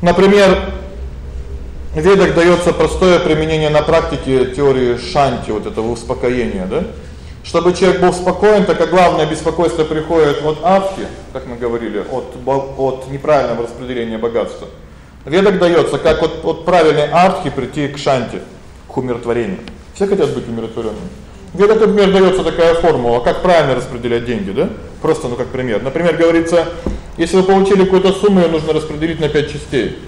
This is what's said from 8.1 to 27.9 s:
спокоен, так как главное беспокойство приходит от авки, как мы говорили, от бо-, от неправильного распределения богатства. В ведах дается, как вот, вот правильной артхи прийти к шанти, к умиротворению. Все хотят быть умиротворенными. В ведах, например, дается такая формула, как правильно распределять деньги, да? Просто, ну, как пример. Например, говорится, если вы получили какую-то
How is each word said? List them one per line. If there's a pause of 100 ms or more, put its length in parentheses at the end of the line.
спокоен,
так
как
главное
беспокойство
приходит
от
авки, (300)
как
мы
говорили,
от
бо-,
от
неправильного
распределения
богатства. (560)
В
ведах
дается,
как
вот,
вот
правильной
артхи
прийти
к
шанти, (480)
к
умиротворению. (360)
Все
хотят
быть
умиротворенными. (440)
В
ведах,
например,
дается
такая
формула,
как
правильно
распределять
деньги,
да? (320)
Просто,
ну,
как
пример.
Например,
говорится, (500)
если
вы
получили
какую-то